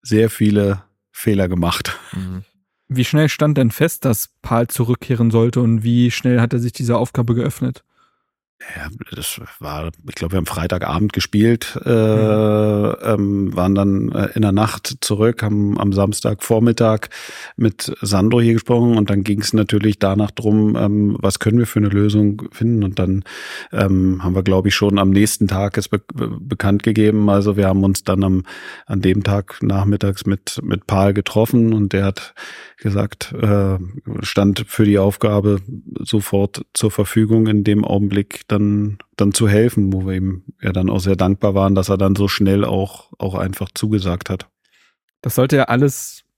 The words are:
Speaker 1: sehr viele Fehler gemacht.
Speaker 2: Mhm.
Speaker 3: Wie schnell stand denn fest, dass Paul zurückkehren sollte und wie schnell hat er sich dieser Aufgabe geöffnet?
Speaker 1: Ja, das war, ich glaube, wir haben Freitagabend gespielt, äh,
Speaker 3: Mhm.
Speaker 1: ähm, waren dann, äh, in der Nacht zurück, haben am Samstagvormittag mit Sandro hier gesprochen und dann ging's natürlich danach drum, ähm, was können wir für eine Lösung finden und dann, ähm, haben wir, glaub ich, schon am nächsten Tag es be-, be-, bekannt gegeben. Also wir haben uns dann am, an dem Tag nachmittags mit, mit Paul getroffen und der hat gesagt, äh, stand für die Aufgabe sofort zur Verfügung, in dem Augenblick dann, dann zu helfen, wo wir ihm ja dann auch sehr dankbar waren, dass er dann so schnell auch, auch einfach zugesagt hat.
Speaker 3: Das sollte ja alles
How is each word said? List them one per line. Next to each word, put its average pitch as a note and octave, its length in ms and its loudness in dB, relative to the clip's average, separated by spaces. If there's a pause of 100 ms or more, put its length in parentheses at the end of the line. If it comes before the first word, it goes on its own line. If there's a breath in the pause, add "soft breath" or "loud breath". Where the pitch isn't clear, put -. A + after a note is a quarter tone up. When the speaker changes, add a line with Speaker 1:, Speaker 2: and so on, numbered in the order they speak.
Speaker 1:
sehr A2 260 2
viele G#2 540 0 (300)
Fehler G2 360 0
gemacht. E2+ 500 -2 (140)
Speaker 2:
Mhm. F#2 300 -10 (460)
Speaker 3:
Wie B2+ 180 0
schnell D3+ 240 2
stand D3+ 260 0
denn B2+ 140 4
fest, - 340 -2
dass A#2+ 240 -2 (140)
Paul A#2 260 0
zurückkehren A#2 640 0
sollte A2+ 320 2
und A2+ 220 2
wie A#2+ 260 4
schnell B2 300 0
hat A#2 120 2
er B2+ 60 0
sich A#2+ 140 -4
dieser A#2+ 260 0
Aufgabe A#2+ 360 -2
geöffnet? B2 480 -4 (960)
Speaker 1:
Ja, D#2 120 -10 (260)
das - 260 -10 (180)
war, D2+ 320 -8 (180)
ich - 60 -14
glaube, E2+ 200 -6
wir - 40 2
haben D#2+ 80 -2
Freitagabend F2+ 680 -2
gespielt, G#2+ 720 0
äh, B2+ 60 -2
Speaker 3:
Mhm. G#2+ 1120 2
Speaker 1:
ähm, G2+ 540 0
waren F#2 180 2
dann, G2 380 2
äh, G2+ 220 -2
in A2+ 80 2
der G2+ 100 4
Nacht G#2+ 480 -2
zurück, A2 420 0
haben G#2 360 0
am G2+ 140 0
Samstagvormittag A2 1160 2 (480 loud breath)
mit - 440 -2
Sandro G#2 400 2
hier A#2 140 4
gesprochen A#2+ 420 2
und G#2 140 0
dann G2+ 140 2
ging's G#2 280 -2
natürlich G#2+ 460 0
danach G#2 320 0
drum, G#2+ 460 0
ähm, G#2 440 0
was G2+ 200 0
können A2 180 2
wir A#2 80 2
für - 140 -2
eine G#2 80 2
Lösung G#2 640 0
finden A#2 320 0
und F#2 140 -4
dann, F#2+ 260 0 (480 loud breath)
ähm, F#2+ 500 0
haben F2+ 120 -2
wir, F#2+ 100 0
glaub F#2+ 220 2
ich, G2 80 0
schon G2+ 240 0
am F#2+ 120 2
nächsten G2+ 380 2
Tag G2 280 -4
es G#2 120 -6
be-, G#2 100 -2 (160)
be-, A2+ 260 -8
bekannt G2+ 440 -2
gegeben. G#2+ 440 2
Also G2+ 280 2
wir G2+ 100 2
haben F#2+ 180 2
uns G2 200 0
dann F#2+ 200 0
am, F#2+ 180 2 (440 loud breath)
an G2 160 -4
dem G2 220 2
Tag G2+ 380 -2
nachmittags G2 640 0
mit, - 360 -4
mit - 240 -4
Paul G2 260 4
getroffen A2+ 640 2
und G#2 180 0
der G2 140 0
hat - 280 -6 (440 loud breath)
gesagt, G2+ 640 -4
äh, G2 380 2 (420)
stand G2+ 480 0
für - 160 2
die G#2 140 4
Aufgabe G2+ 600 2 (400)
sofort G2+ 600 -2 (120)
zur G#2+ 160 0
Verfügung, A2 560 2
in G#2+ 180 2
dem G#2 200 2
Augenblick G2+ 640 -2
dann, G#2 500 0 (180)
dann G2+ 160 2
zu A2 160 2
helfen, G#2 440 2
wo F#2+ 140 -2
wir F#2+ 80 -4
ihm F#2 280 -4 (180)
ja G2 120 -4
dann F#2 180 0
auch G2 100 0
sehr F#2 160 0
dankbar F#2+ 380 0
waren, G2 200 2
dass F#2+ 140 0
er G2 80 2
dann G2 180 2
so G2+ 140 0
schnell G2 360 0
auch, G2 540 -6
auch F#2+ 180 -6
einfach F#2 380 -6
zugesagt F#2+ 540 -2
hat. F#2 200 -8 (760)
Speaker 3:
Das A#2+ 120 -4
sollte C3 220 2
ja C3+ 80 4
alles - 600 -2 (140)